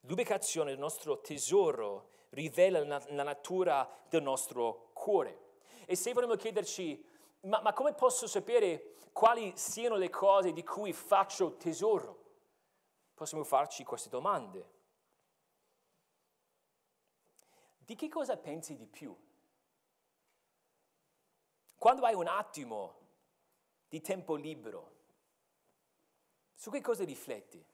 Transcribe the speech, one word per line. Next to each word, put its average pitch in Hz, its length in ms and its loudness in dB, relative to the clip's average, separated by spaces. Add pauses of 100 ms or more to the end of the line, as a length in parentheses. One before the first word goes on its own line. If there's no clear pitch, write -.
L'ubicazione 165 640 0
del 135 80 -6
nostro 147 420 -4
tesoro 139 880 0 (220)
rivela 160 520 4
la, 143 260 -4
la 143 140 -2
natura 143 640 0 (220)
del 160 140 2
nostro 127 720 -2
cuore. 151 640 -2 (260)
E 185 100 -2
se 240 200 -2
vorremmo 240 220 2
chiederci, 190 680 -4 (360)
"Ma, 202 180 2
ma 208 140 2
come 294 180 2
posso 247 340 4
sapere 202 680 2 (180)
quali 226 460 4
siano 226 380 -2
le 185 120 2
cose 190 440 4
di 165 120 -8
cui 208 300 -6
faccio 190 640 2
tesoro?" 165 680 0 (880)
Possiamo 156 320 -8
farci 139 400 0
queste - 240 -8
domande. 123 640 -4 (3000)
Di - 180 -18
che 311 140 -8
cosa 277 300 -4
pensi 156 380 -10
di 113 100 -20
più? 113 280 -16 (2500)
Quando 254 300 4
hai 226 80 4
un 175 120 -2
attimo 127 680 -6 (920)
di 160 140 -12
tempo 175 340 -4
libero, 147 580 -12 (1600)
su - 160 -16
che 277 100 -4
cosa 208 240 -2
rifletti? 135 580 -12 (120)